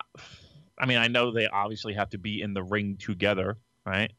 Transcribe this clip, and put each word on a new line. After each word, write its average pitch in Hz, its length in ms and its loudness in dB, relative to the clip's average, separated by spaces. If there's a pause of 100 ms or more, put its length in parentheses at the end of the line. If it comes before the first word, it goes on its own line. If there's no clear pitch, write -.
(760)
I 127 80 0
mean, 127 120 4
I 117 100 6
know 120 240 4
they 110 160 2
obviously 104 480 -2
have 101 160 0
to 104 60 -6
be 104 240 -4
in 104 120 -4
the 98 100 -2
ring 101 340 0
together, 98 600 0 (280)
right? 101 340 0